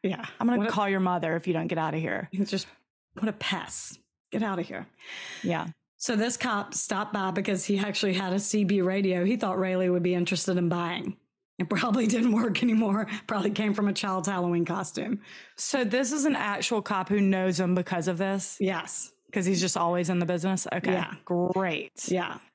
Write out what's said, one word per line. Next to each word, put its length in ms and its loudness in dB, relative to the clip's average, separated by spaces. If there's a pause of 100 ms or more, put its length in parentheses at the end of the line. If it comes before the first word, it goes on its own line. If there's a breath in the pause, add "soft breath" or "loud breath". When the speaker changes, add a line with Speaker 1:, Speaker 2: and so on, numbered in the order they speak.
Speaker 1:
Yeah. 220 -2 (140)
Speaker 2:
I'm 80 2
gonna 120 4
Speaker 1:
What 80 2
a 40 0
Speaker 2:
call 180 2
your 100 2
mother 360 2
if 120 -4
you 60 2
don't 140 0
get 100 0
out 160 0
of 80 -2
here." 300 -4
Speaker 1:
He's 180 -2
just, 160 -4 (540)
"What 100 0
a 40 -4
pest. 680 -6 (320)
Get 120 -2
out 160 -2
of 60 -4
here." 220 -10 (560 loud breath)
Speaker 2:
Yeah. 240 -2 (300)
Speaker 1:
So 180 -2
this 200 2
cop 380 -2
stopped 400 -2
by 160 0
because 360 0
he 120 2
actually 360 0
had 200 0
a 60 2
C 240 2
B 180 4
radio. 420 2
He 120 4
thought 240 0
Rayleigh 320 2
would 100 4
be 140 2
interested 420 0
in 120 2
buying. 460 -2 (440)
It 100 -2
probably 380 2
<laughs> 80 2
didn't 160 4
work 320 2
anymore. 420 4 (220 loud breath)
Probably 240 0
came 240 0
from 120 2
a 60 2
child's 340 -2
Halloween 380 2
costume. 540 -4 (380 loud breath)
Speaker 2:
So 260 0
this 280 0
is 140 0
an 100 4
actual 460 -2
cop 280 -2
who 120 4
knows 380 4
him 160 2
because 320 0
of 100 0
this? 420 -2
Speaker 1:
Yes. 520 -2 (200)
Speaker 2:
'Cause 140 0
he's 160 2
just 160 0
always 320 2
in 80 2
the 80 2
business? 480 0
Okay. 200 0
Speaker 1:
Yeah. 200 -2 (100)
Speaker 2:
Great. 680 0 (160)
Speaker 1:
Yeah. 320 -2 (160)